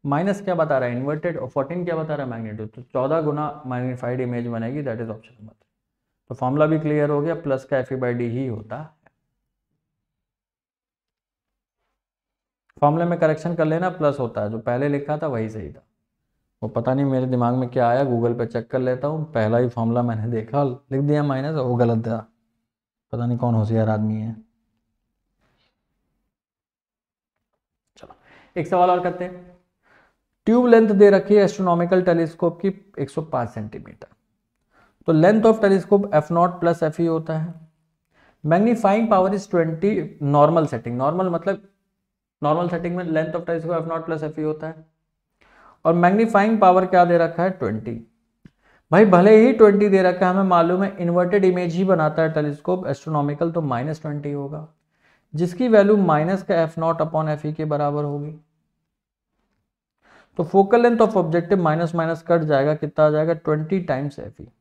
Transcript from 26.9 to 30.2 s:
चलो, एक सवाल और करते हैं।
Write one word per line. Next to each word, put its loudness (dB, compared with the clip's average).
चलो, -20
एक -4
सवाल 4
और 2
करते -4
हैं। -14